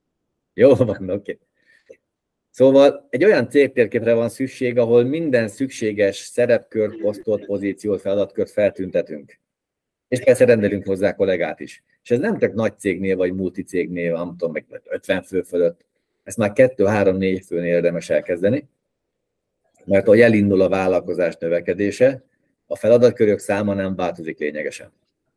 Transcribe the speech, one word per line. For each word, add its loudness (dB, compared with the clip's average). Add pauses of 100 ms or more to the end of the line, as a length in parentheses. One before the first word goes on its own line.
(520)
Jó. 6
Jó 6
van, -2
oké. -8 (1120)
Szóval 4
egy 0
olyan 2
cégtérképre 2
van 0
szükség, -6
ahol 4
minden -2
szükséges -4
szerepkört, -2
posztot, -4
pozíciót, -4
feladatkört -4
feltüntetünk. -4 (680)
És -4
persze 4
rendelünk 2
hozzá -2
kollégát -2
is. -16 (200)
És -10
ez 2
nem -4
csak -2
nagy -4
cégnél, -2
vagy -2
multicégnél, -6
nem -6
tudom, -6
meg -8 (200)
ötven -6
fő -6
fölött. -4 (400)
Ezt -16
már -2
kettő, 2
három, 2
négy -2
főnél -4
érdemes -2
elkezdeni, -2 (1160)
mert 0
ahogy 6
elindul 4
a 2
vállalkozás -2
növekedése, -2 (440)
a -10
feladatkörök 2
száma -2
nem -4
változik -6
lényegesen. -8 (440)